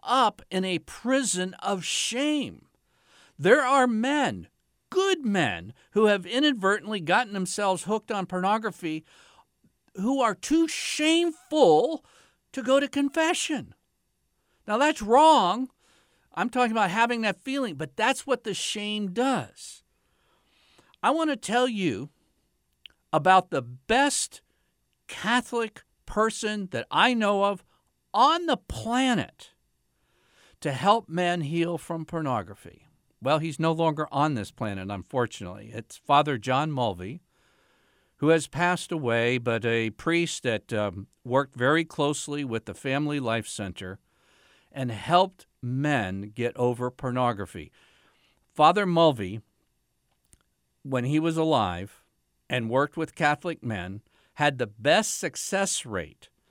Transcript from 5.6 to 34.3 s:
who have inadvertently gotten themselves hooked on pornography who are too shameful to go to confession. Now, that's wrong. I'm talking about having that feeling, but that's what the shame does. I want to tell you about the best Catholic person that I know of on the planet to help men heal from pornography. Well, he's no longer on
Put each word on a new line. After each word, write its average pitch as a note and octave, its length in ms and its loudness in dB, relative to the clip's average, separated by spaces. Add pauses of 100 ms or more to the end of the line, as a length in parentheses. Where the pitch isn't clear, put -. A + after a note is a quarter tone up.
who G#3+ 160 4
have G3 180 0
inadvertently G#3+ 760 0
gotten G3+ 340 0
themselves F#3+ 500 -2
hooked G#3+ 280 -4
on G3 140 -4
pornography F#3 800 -4 (920)
who C4 260 0
are A3 140 2
too D#4+ 320 2
shameful D#4 1400 2 (480)
to C4+ 100 -8
go C4 180 4
to C#4+ 80 0
confession. C#4+ 840 -2 (920)
Now, G#3 100 0
that's D4+ 240 0
wrong. A#3+ 680 6 (640)
I'm G#3 160 -4
talking B3 220 0
about G#3+ 180 2
having A#3 320 0
that G#3 220 -4
feeling, C4 320 -4
but C#3 200 -10
that's B3 300 -2
what B3+ 180 -2
the G#3 100 -4
shame G#3 580 -6
does. A3 720 -4 (1160)
I A3 100 2
want D#4+ 180 0
to C#4 60 -2
tell B3 320 0
you D3+ 420 -4 (1000)
about F3+ 380 4
the C#3+ 120 -2
best A3 800 -2 (640)
Catholic A#3 760 -4 (220)
person G#3+ 640 -2
that A#2 180 -6
I G3+ 240 4
know G#3 300 2
of G3+ 200 0 (500)
on D#4 320 4
the D#4 120 2
planet A#3 920 -2 (1120)
to D3+ 100 -4
help G3+ 380 2
men F3 320 0
heal E3 360 -2
from E3 280 -8
pornography. A#2+ 840 -6 (340)
Well, D3 180 2
he's D#3 200 -6
no D#3+ 120 2
longer D#3+ 400 0
on C#3+ 220 2